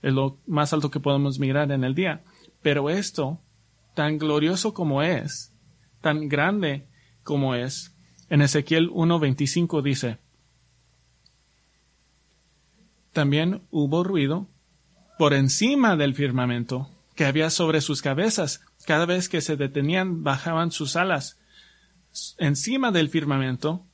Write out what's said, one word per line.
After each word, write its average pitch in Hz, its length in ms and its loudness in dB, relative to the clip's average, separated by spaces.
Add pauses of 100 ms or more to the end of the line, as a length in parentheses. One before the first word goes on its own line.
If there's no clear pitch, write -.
Es 139 100 0
lo 135 360 0
más 147 260 0
alto 147 160 0
que 143 100 -6
podemos 139 380 0
mirar 139 340 0
en 135 120 0
el 131 100 -2
día. 170 300 -2 (400)
Pero 143 260 2
esto, 165 500 -4 (540)
tan 151 240 0
glorioso 156 560 0
como 147 300 0
es, - 500 -4 (480)
tan 151 260 0
grande 147 580 0 (380)
como 135 320 0
es, 123 400 -6 (340)
en 147 120 6
Ezequiel 156 500 2
uno 170 280 2
veinticinco 151 640 0
dice, 131 360 -2 (3000)
"También 160 480 0 (100)
hubo 156 320 0
ruido 180 440 -2 (680)
por 147 160 6
encima 208 640 4
del 139 200 2
firmamento 127 720 -2 (240)
que 151 120 0
había 151 240 2
sobre 160 320 2
sus 139 200 -4
cabezas. 160 600 -2 (240)
Cada 160 200 4
vez 180 220 0
que 170 140 -2
se 151 160 -4
detenían, 160 640 -2
bajaban 160 480 -2
sus 143 240 -6
alas. 170 420 -2 (1000)
Encima 220 540 0
del 165 180 2
firmamento 143 840 -2